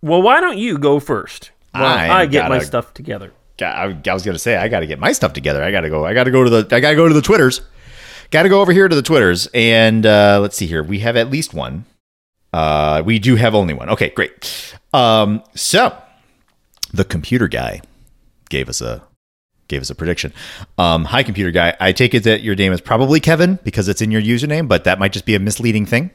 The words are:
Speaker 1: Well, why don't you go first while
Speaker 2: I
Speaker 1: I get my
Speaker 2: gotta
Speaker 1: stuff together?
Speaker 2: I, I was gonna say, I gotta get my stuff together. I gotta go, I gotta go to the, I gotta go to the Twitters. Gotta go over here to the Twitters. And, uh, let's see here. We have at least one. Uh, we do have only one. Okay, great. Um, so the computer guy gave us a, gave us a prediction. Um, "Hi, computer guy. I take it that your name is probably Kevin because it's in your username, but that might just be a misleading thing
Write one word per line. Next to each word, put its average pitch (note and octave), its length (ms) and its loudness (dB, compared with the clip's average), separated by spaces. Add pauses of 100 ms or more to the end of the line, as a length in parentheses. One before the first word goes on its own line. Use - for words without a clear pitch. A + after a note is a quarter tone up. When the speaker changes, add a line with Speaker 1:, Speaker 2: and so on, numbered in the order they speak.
Speaker 1:
Well, E3 220 2
why C4 180 4
don't F4 160 -2
you G#3 220 -4
go C#3+ 200 2
first - 520 -10 (220)
while C3+ 120 -2
Speaker 2:
I D#3 360 2
Speaker 1:
I F3 40 2
get C#3 240 0
my C3 60 0
Speaker 2:
gotta D2+ 100 -2
Speaker 1:
stuff A#2 300 -6
together? G2 360 -14 (300)
Speaker 2:
I, F#2 340 -6 (140)
I F#2 40 0
was F#2 100 -4
gonna F2+ 160 -6
say, A#2 180 -2
I F2+ 100 -2
gotta F#2 200 -4
get D2 120 -10
my B2 120 2
stuff C#3 220 -2
together. C#2+ 300 -4
I F2+ 80 -4
gotta E2+ 180 -2
go, D#2 160 -4
I F#2 80 -4
gotta B2+ 180 2
go C3 120 6
to B2 60 4
the, A2+ 260 2
I A#2+ 40 4
gotta D3 160 2
go E3 120 6
to D#3+ 60 4
the D3+ 80 4
Twitters. D3+ 400 2 (720)
Gotta E3+ 180 4
go G3 120 6
over F3+ 100 2
here F#3+ 160 6
to E3 80 2
the C#3+ 60 2
Twitters. G#2+ 520 2
And, A2+ 520 4
uh, G#2 360 6
let's G2+ 160 -4
see F#2 100 -6
here. D#2+ 160 -4
We F#2+ 160 -6
have A#2 180 -4
at A#2 120 0
least D#3 240 -6
one. C#2+ 320 -10 (680)
Uh, D2+ 520 0
we A2 140 0
do A#2+ 160 2
have A2 200 2
only F#2 180 2
one. C2 160 -10
Okay, G#2 200 -2
great. - 680 -8 (180)
Um, A2 500 2 (120)
so - 400 0 (1000)
the F#2+ 120 0
computer G2+ 420 -2
guy A#1 340 -6 (680)
gave C2+ 200 -6
us C2 120 -8
a, A#1 200 -10 (680)
gave C#2 120 -6
us C2 80 -12
a C#2 60 -12
prediction. D#2+ 380 -6 (440)
Um, E2 280 0
"Hi, B2+ 180 -2
computer G2 280 -4
guy. E2+ 280 0
I F#2 140 2
take B2 200 0
it A#2 100 0
that A2 180 2
your G#2+ 140 -4
name F#2+ 180 0
is F2 80 -4
probably C3+ 400 0
Kevin E3+ 420 2
because G2 240 -4
it's G2 140 -2
in A2+ 100 -2
your G#2+ 100 0
username, C#3+ 460 -2
but F#2+ 160 0
that F#2+ 160 0
might G2 140 -2
just G2 120 -10
be A2 100 0
a G2+ 40 2
misleading G#2+ 460 -2
thing C#3 280 -2